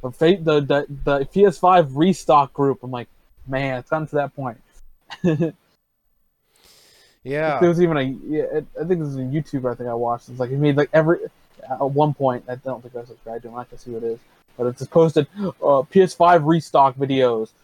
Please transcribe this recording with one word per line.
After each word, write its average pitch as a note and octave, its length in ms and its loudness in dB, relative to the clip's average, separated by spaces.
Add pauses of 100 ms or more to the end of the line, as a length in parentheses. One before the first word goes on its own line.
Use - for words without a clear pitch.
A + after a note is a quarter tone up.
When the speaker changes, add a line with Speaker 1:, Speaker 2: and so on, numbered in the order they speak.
Speaker 1:
the B2+ 80 -8
fa-, E3+ 300 2
the, D#3 200 2
the, C#3+ 260 0 (180)
the C#3 220 0
P G3 180 2
S G3 140 2
five F3 380 4
restock E3 560 2
group. C#3 300 0
I'm B2 80 -12
like, A#2+ 180 -10 (380)
"Man, C3 320 -4
it's - 120 -10
gotten D#3 180 -4
to D3+ 80 -6
that C#3+ 200 -4
point." C3 240 -10 (640)
<laughs> D#3+ 320 0 (1700)
Speaker 2:
Yeah. D3 340 -4
Speaker 1:
There F3 120 4
was E3+ 100 0
even E3 160 2
a, C#3 60 0
yeah, C3+ 400 -4 (100)
it, D3+ 140 -4 (120)
I D3+ 60 -6
think F3 160 -2
this D3+ 80 -6
is C#3 80 -8
a C3 40 -8
YouTuber C3 520 -4
I - 20 -6
think A#2+ 140 -10
I A#2 60 -6
watched. A#2+ 340 -4
It's B2 100 -18
like, B2+ 120 -4
he C3+ 60 -4
made, C#3+ 200 2
like, C#3+ 160 0
every, D#3+ 280 4 (480)
at C3 120 -6
one C#3+ 320 2
point, C3 360 -2
I B2 80 -8
don't B2+ 260 -10
think A#2+ 120 -20
I A#2+ 100 -12
subscribed A2+ 400 -14
to A#2+ 40 -16
him, A2+ 60 -18
I A#2+ 100 -12
can A#2 140 -20
see B2 140 -16
what A2+ 100 -10
it A#2 60 -6
is, A2+ 100 -6 (400)
but B2 80 -2
it B2 100 -4
just C3+ 140 -12
posted, D#3+ 360 2 (360)
uh, C#3 260 2
"P F#3+ 140 4
S F3+ 100 2
five E3+ 320 4
restock D3 520 2
videos" B2+ 560 0 (120)